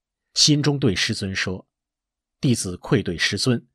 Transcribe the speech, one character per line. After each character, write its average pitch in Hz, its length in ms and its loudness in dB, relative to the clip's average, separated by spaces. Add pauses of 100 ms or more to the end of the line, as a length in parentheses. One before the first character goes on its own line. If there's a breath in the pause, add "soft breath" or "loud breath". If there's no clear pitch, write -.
(340)
心 147 280 4
中 143 160 0
对 135 160 2
师 117 220 -2
尊 95 180 -8
说 92 320 -6 (760)
：“弟 127 120 2
子 92 220 -4
愧 - 260 0
对 85 160 -6
师 - 200 -2
尊， 117 380 0